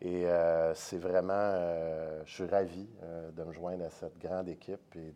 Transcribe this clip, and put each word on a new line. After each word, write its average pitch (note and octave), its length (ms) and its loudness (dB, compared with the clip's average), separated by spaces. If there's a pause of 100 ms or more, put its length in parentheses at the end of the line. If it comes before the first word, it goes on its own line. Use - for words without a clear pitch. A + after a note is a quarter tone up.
Et, F2+ 260 0
euh, E2 480 6
c'est - 220 -6
vraiment, F2+ 360 2
euh, E2 920 0
je - 80 -16
suis F#2+ 120 -4
ravi, F#2 420 2 (160)
euh, E2 280 -10
de E2 120 -8
me D#2+ 100 -8
joindre F2 320 -4
à D#2+ 40 -6
cette E2+ 300 -10
grande F2+ 300 -2
équipe - 460 -10
et D#2+ 200 -12